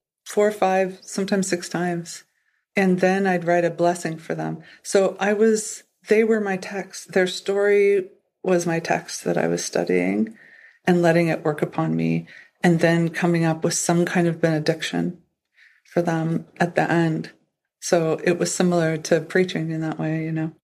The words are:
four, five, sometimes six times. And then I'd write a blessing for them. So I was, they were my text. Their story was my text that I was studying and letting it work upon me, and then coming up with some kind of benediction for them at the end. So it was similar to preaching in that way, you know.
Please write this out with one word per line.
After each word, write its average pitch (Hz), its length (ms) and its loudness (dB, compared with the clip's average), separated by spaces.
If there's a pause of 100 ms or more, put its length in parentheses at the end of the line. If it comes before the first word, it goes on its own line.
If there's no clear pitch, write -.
(240)
four, 208 260 2
five, 190 520 0
sometimes 196 460 -2
six 180 200 -4
times. 170 560 -6 (520)
And 185 240 2
then 190 260 2
I'd 175 180 0
write 175 200 2
a 165 60 2
blessing 175 480 -2
for 165 160 -6
them. 160 280 -6 (200)
So 190 380 2
I 202 120 0
was, 220 520 0 (240)
they 220 160 6
were 220 160 2
my 196 160 -2
text. 190 560 -10
Their 190 160 4
story 202 800 2 (340)
was 175 240 2
my 165 140 0
text - 440 -4
that 175 140 0
I - 80 0
was 85 180 -2
studying 90 720 -2 (500)
and 175 140 4
letting 170 280 4
it - 160 -4
work 156 180 -2
upon 160 340 -2
me, 165 300 -2 (360)
and 170 180 4
then 170 280 2
coming 170 360 0
up 160 200 -2
with 165 100 0
some 170 300 0
kind 170 220 0
of 165 140 -4
benediction 165 800 -2 (640)
for - 180 -2
them 165 440 -2 (120)
at 175 160 -2
the 156 160 0
end. 165 400 0 (500)
So 160 440 0
it 175 140 0
was 170 160 -2
similar 170 440 2
to 160 220 0
preaching 160 500 -2
in 160 100 -4
that 160 180 -6
way, 160 260 -2
you 160 80 -6
know. 160 200 -4 (120)